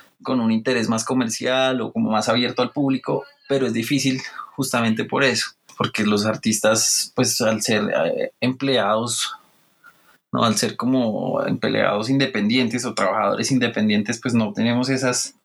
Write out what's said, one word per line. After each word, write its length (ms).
con 200
un 100
interés 380
más 160
comercial 760
o 140
como 180
más 160
abierto 340
al 120
público, 500
pero 200
es 60
difícil 460
justamente 480
por 180
eso, 280
porque 260
los 220
artistas, 920
pues, 240
al 220
ser, 220
eh, 360
empleados, 920
¿no? 120
Al 140
ser 180
como 680
empleados 640
independientes 760
o 100
trabajadores 560
independientes, 680
pues, 140
no 180
tenemos 380
esas 560